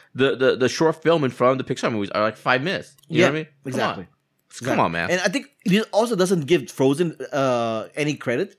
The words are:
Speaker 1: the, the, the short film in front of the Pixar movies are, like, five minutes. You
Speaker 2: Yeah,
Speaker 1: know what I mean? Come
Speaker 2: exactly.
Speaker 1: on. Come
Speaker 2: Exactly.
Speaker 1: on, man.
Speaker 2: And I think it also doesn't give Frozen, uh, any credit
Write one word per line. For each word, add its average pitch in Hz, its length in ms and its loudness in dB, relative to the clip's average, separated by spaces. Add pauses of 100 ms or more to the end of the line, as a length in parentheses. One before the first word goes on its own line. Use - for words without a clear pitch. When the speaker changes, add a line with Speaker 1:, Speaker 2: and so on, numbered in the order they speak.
(120)
Speaker 1:
the, 127 220 2
the, 127 220 2
the 127 120 2
short 160 320 0
film 160 220 2
in 127 80 0
front 127 300 2
of - 40 -10
the - 80 -8
Pixar 127 200 -4
movies 101 240 -2
are, 104 60 2
like, 110 140 -2
five 131 280 0
minutes. 175 320 -6 (120)
You 156 120 0
Speaker 2:
Yeah, - 60 6
Speaker 1:
know 139 40 2
what 151 60 -4
I - 20 -4
mean? 156 60 -8 (180)
Come - 80 -10
Speaker 2:
exactly. 127 320 -4
Speaker 1:
on. 85 60 -18
Come - 20 -20 (400)
Speaker 2:
Exactly. 117 360 -2
Speaker 1:
on, 85 40 -2
man. 85 220 -4
Speaker 2:
And 180 80 -2
I 196 80 -2
think 233 180 -4 (180)
it 202 280 2
also 226 240 2
doesn't 175 300 2
give 151 220 2
Frozen, 143 480 0 (160)
uh, 120 600 0
any 147 200 -2
credit 135 440 -4